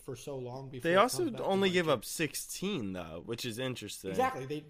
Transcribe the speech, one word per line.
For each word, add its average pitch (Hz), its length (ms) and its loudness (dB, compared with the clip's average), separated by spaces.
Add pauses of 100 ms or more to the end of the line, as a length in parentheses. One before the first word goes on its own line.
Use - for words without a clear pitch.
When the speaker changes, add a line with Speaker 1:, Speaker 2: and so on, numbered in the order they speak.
Speaker 1:
for 135 100 -8
so 135 220 -8
long 131 320 -8
before 135 220 0
Speaker 2:
They 175 40 6
Speaker 1:
it 190 40 10
Speaker 2:
also 233 200 6
Speaker 1:
comes 339 120 2
back 220 100 -8
to - 60 -2
Speaker 2:
only 196 240 6
Speaker 1:
bite - 40 0
Speaker 2:
gave 175 120 4
Speaker 1:
you. 156 60 6
Speaker 2:
up 117 120 2
sixteen, 156 880 -4
though, 85 320 -6
which 117 220 -4
is 110 120 -4
interesting. 117 520 -6
Speaker 1:
Exactly. 143 340 0
They, 151 260 -6